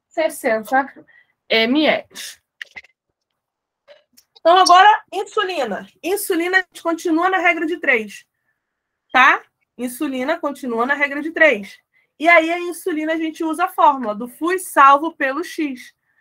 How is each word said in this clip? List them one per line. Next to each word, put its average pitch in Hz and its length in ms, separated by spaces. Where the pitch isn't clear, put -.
sessenta 269 840
M 240 380
L. 190 220
Então, 339 180
agora, 381 540
insulina. 339 760
Insulina, 370 560
a 381 40
gente - 200
continua 339 480
na 381 80
regra 349 280
de 320 140
três, 220 460
tá? 277 320
Insulina 262 600
continua 262 460
na 269 80
regra 285 280
de 311 100
três. 277 480
E 302 80
aí, 330 240
a 349 80
insulina, 320 540
a 330 40
gente 320 260
usa 320 220
a 370 40
fórmula 269 460
do 240 120
fui 339 300
salvo 294 580
pelo 277 280
X. 294 500